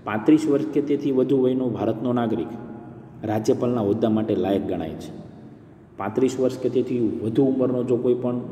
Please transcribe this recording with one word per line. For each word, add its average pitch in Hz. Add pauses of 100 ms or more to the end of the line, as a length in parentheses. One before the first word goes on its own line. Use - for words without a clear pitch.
પાંત્રીસ 110
વર્ષ 139
કે -
તેથી 139
વધુ 131
વયનો 127
ભારતનો 113
નાગરિક 117 (800)
રાજ્યપાલના 117
હોદ્દા 107
માટે 107
લાયક 95
ગણાય 85
છે. - (840)
પાંત્રીસ 123
વર્ષ 127
કે 127
તેથી 120
વધુ 117
ઉંમરનો 127
જો 123
કોઈ 123
પણ 123 (120)